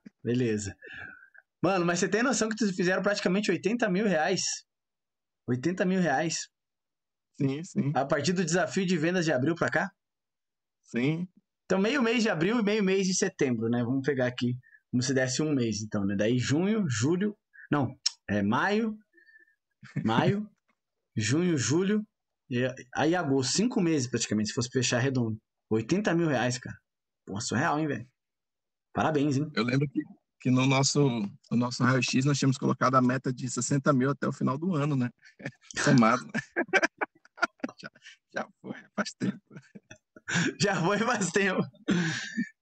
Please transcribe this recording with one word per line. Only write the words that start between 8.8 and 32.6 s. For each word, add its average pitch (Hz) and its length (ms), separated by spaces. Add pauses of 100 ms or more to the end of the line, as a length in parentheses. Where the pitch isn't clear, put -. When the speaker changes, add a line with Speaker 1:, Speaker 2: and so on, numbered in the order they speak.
Speaker 1:
de 180 140
vendas 175 260
de 160 80
abril 139 220
pra 139 160
cá? 180 200 (960)
Speaker 2:
Sim. 156 420 (380)
Speaker 1:
Então, 190 160
meio 247 220
mês 233 200
de 220 60
abril 190 300
e 240 40
meio 208 200
mês 190 240
de 185 100
setembro, 123 520
né? 120 160
Vamos 131 200
pegar 127 220
aqui 123 300 (340)
como 127 120
se 131 120
desse 131 280
um 156 120
mês, 113 280
então, 107 220
né? 101 120
Daí 110 220
junho, 185 500
julho, 165 480 (340)
não, 143 240 (340)
é 101 140
maio, 196 540 (1080)
maio, 180 440 (340)
<laughs> - 340
junho, 156 400
julho, 190 480 (460)
e 123 160 (300)
aí 151 180
agosto, 135 380
cinco 233 280
meses 156 300
praticamente, 107 380
se - 60
fosse 117 160
fechar 123 280
redondo. 120 400 (320)
Oitenta 165 440
mil 170 140
reais, 123 300
cara. - 180 (480)
Pô, 95 160
surreal, 147 380
hein, 156 80
velho? 127 200 (840)
Parabéns, 143 440
hein? 151 180
Speaker 2:
Eu 107 80
lembro 135 260
que, 302 120 (400)
que 127 100
no 127 160
nosso, 139 420
no 113 480
nosso 123 280
raio-x 131 400
nós 143 120
tínhamos 135 220
colocado 131 380